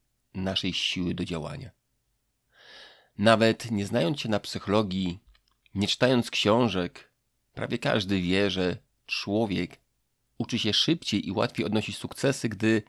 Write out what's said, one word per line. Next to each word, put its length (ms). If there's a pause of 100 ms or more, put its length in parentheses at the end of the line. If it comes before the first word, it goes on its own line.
(340)
naszej 380
siły 420
do 100
działania. 460 (1500)
Nawet 520
nie 160
znając 340
się 80
na 120
psychologii, 800 (560)
nie 140
czytając 420
książek, 840 (420)
prawie 240
każdy 420
wie, 300
że 260 (300)
człowiek 720 (580)
uczy 200
się 140
szybciej 540
i 60
łatwiej 340
odnosić 300
sukcesy, 520
gdy 400